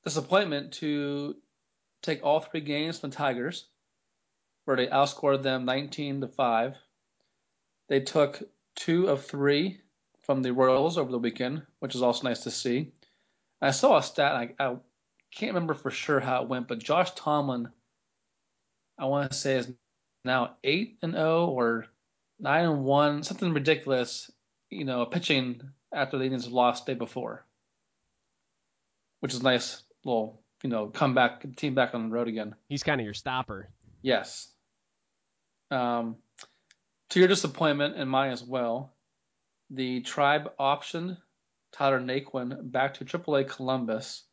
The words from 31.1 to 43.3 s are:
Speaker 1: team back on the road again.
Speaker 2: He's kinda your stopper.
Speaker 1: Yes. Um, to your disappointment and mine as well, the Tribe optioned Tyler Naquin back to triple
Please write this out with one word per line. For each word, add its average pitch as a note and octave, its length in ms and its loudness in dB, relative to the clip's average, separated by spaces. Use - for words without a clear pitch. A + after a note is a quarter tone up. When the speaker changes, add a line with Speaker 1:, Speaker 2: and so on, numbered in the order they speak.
Speaker 1:
team C#3+ 200 -4
back B2 200 2
on A2+ 140 -4
the A2 40 -4
road A#2+ 140 0
again. G#2+ 280 -6
Speaker 2:
He's C#3+ 160 -6
kinda C#3 200 0
your G#2 100 -8
stopper. A2+ 560 -6
Speaker 1:
Yes. - 480 -2
Um, A#2+ 460 -2
to F3+ 100 2
your F#3 100 10
disappointment D3 680 2
and C3+ 140 -4
mine C3+ 220 2
as A#2+ 120 -8
well, B2 500 -2
the B2+ 320 -4
Tribe D3 580 0
optioned E3 580 -2
Tyler C3+ 280 2
Naquin C3 720 -6
back C3+ 240 0
to C3+ 100 -10
triple E3+ 300 -2